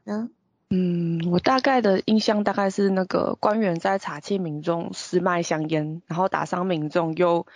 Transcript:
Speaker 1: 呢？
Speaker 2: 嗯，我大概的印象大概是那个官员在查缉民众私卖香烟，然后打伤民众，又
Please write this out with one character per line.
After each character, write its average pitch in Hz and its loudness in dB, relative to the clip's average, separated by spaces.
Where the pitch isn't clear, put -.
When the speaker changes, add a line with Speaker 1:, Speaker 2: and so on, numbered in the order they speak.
Speaker 1:
呢？ 214 -4
Speaker 2:
嗯， 170 0
我 175 -2
大 262 2
概 254 2
的 196 2
印 214 2
象 208 0
大 202 0
概 196 0
是 196 2
那 190 2
个 - -2
官 214 2
员 180 2
在 196 0
查 147 -10
缉 202 -2
民 151 -4
众 170 -4
私 - -2
卖 175 0
香 156 -2
烟， 156 -2
然 165 -6
后 190 2
打 156 -2
伤 180 -2
民 156 -2
众， 165 0
又 170 2